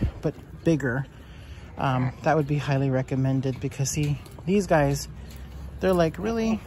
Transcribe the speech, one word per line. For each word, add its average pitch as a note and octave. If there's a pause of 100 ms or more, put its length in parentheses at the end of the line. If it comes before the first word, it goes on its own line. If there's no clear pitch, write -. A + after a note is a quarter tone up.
(220)
but D#3 (300)
bigger, C#3 (720)
um, B2+ (120)
that D3+
would D3+
be D3
highly C3+
recommended, C3
because C3+
see, D3 (260)
these F#3+
guys, C#3+ (720)
they're F#3
like, E3
"Really? A3